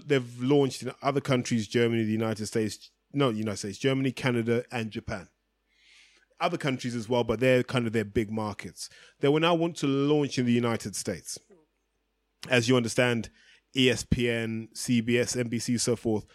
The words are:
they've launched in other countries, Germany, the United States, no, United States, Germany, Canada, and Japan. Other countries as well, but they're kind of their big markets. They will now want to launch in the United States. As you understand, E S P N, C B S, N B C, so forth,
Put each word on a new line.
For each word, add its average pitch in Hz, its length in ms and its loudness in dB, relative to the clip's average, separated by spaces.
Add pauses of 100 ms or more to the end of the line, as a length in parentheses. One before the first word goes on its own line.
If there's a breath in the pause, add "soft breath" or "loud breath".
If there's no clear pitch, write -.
they've 123 380 -2
launched 135 400 2
in 123 180 -8
other 139 200 0
countries, 123 480 0
Germany, 117 360 2
the 107 80 0
United 110 340 -2
States, 107 440 -4 (220)
no, 139 180 0
United 107 280 -4
States, 98 200 -10
Germany, 135 320 0
Canada, 117 640 0
and 113 180 -6
Japan. 104 380 -10 (1120 soft breath)
Other 170 180 0
countries 123 380 -4
as 110 120 -6
well, 120 160 4
but 113 140 0
they're 127 240 4
kind 120 240 -2
of 110 60 -2
their 110 120 0
big 104 260 -2
markets. 104 580 -8 (320 loud breath)
They 143 80 2
will 151 120 2
now 170 140 4
want 165 220 0
to 147 100 -2
launch 139 520 2
in 127 80 0
the 120 60 4
United 117 440 0
States. - 420 -8 (1120)
As 120 180 4
you 127 80 6
understand, 120 540 2 (460 soft breath)
E 127 120 6
S 113 140 2
P 120 260 0
N, 113 460 -4
C 123 260 0
B 117 180 2
S, 120 180 -2
N 123 120 -2
B 117 120 -4
C, 120 180 -2
so 123 180 0
forth, 107 380 -4